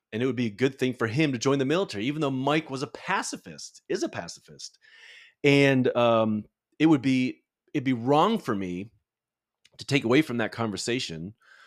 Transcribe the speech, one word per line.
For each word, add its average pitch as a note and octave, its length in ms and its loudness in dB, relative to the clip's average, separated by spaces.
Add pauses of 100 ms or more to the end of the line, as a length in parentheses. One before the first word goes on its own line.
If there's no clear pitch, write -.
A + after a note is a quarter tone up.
(140)
And A2 80 -4
it B2+ 40 -2
would C3 100 -2
be A#2+ 120 -2
a G#2+ 40 -4
good B2 260 0
thing C3 160 0
for A#2 140 -2
him C#3+ 240 2
to B2+ 60 -4
join C3+ 200 2
the C#3 80 0
military, C#3+ 400 -2
even D3 160 -4
though C#3+ 80 0
Mike C#3+ 400 -2
was C3 140 -8
a C#3+ 40 -10
pacifist, - 1000 -10
is G#3+ 140 -2
a E4 60 -4
pacifist. - 680 -16 (680)
And, C#3 520 6
um, A2+ 500 2 (340)
it D3 60 4
would D#3 160 6
be, B2+ 420 0 (300)
it'd C#3+ 100 -2
be C3 100 0
wrong D3 440 2
for C3+ 160 -4
me F#2+ 380 -6 (840)
to - 80 -14
take C#3 180 0
away A#2+ 180 4
from B2+ 160 -2
that A2 140 -2
conversation, G#2+ 840 -6 (340)